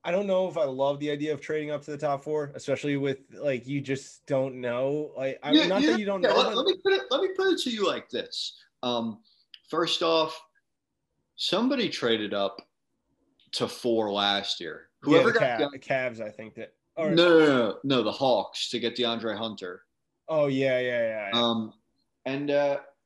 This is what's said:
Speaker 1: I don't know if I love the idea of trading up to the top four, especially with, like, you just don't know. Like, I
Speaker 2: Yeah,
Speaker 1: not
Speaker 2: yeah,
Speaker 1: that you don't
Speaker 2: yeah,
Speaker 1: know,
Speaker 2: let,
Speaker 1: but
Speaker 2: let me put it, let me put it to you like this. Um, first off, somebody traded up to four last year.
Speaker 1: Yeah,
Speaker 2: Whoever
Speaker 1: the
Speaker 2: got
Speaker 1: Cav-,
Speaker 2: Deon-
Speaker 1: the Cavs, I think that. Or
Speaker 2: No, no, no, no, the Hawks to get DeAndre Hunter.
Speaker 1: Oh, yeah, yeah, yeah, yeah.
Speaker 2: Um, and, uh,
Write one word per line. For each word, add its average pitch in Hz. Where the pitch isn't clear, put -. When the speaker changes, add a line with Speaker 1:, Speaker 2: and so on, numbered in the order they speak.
Speaker 1:
I 170
don't 202
know 185
if 160
I 156
love 139
the 147
idea 151
of 139
trading 151
up 147
to 151
the 143
top 143
four, 151
especially 143
with, 135
like, 123
you 139
just 135
don't 135
know. 131
Like, 135
I 147
Speaker 2:
Yeah, 302
Speaker 1:
not 190
Speaker 2:
yeah, 302
Speaker 1:
that 220
you 208
don't 196
Speaker 2:
yeah, -
Speaker 1:
know, -
Speaker 2:
let, 254
Speaker 1:
but 214
Speaker 2:
let 339
me 370
put 381
it, -
let 285
me 381
put 381
it -
to 254
you 208
like 127
this. -
Um, 117
first 160
off, 160
somebody 233
traded 107
up 98
to 113
four 113
last 101
year. 78
Speaker 1:
Yeah, 143
Speaker 2:
Whoever 180
Speaker 1:
the 226
Speaker 2:
got 131
Speaker 1:
Cav-, -
Speaker 2:
Deon- 143
Speaker 1:
the 135
Cavs, 127
I 107
think 110
that. -
Or 160
Speaker 2:
No, 165
no, 156
no, 123
no, 135
the 107
Hawks 117
to 120
get 117
DeAndre 113
Hunter. 98
Speaker 1:
Oh, 151
yeah, 135
yeah, 123
yeah, 110
yeah. 117
Speaker 2:
Um, 113
and, 143
uh, 143